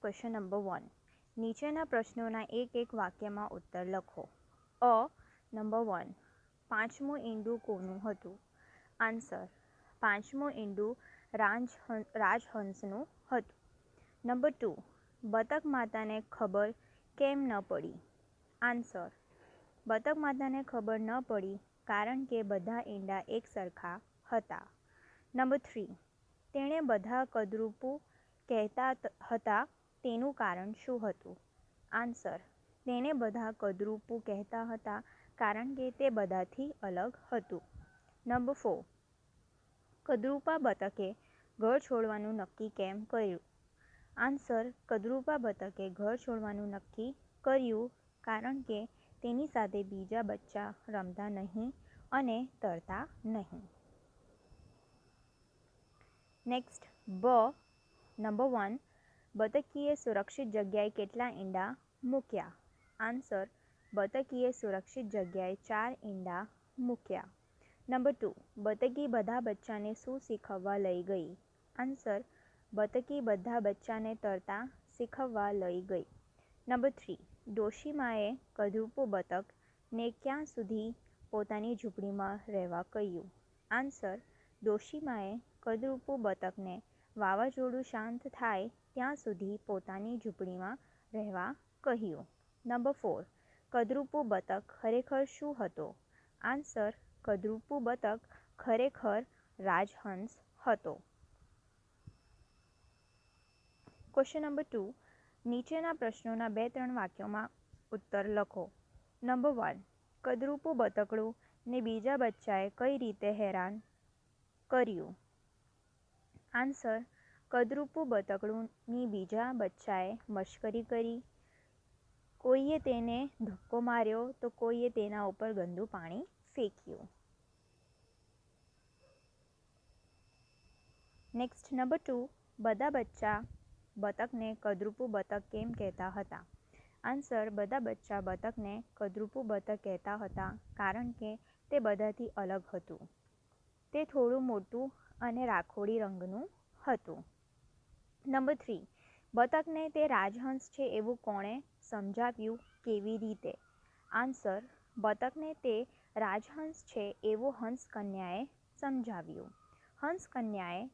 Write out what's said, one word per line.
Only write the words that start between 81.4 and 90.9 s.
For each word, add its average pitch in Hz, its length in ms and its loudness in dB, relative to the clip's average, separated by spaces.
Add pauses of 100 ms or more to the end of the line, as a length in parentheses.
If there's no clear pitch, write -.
ઝૂંપડીમાં 202 720 -4
રહેવા 180 360 -2
કહ્યું? 185 480 -4 (400)
આન્સર, 240 500 -2 (420)
ડોશીમાએ 220 800 -2 (180)
કદરૂપું 254 600 -2
બતકને 190 640 -2 (340)
વાવાઝોડું 247 640 2
શાંત 233 440 -6
થાય 220 400 -2 (260)
ત્યાં 262 220 -2
સુધી 202 500 -4
પોતાની 202 520 -4
ઝૂંપડીમાં 190 600 -6 (360)